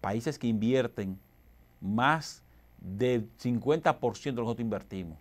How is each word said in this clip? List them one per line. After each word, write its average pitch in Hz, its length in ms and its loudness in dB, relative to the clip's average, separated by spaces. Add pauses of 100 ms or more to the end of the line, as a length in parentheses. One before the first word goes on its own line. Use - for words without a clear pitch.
Países 117 360 -2
que 123 100 -2
invierten 110 720 2 (600)
más 127 640 0 (360)
del 107 580 0
cincuenta 131 640 2
por 113 160 0
ciento 123 260 -4
de - 20 0
lo - 20 0
que 117 180 -2
nosotros - 0 -
invertimos 95 580 -4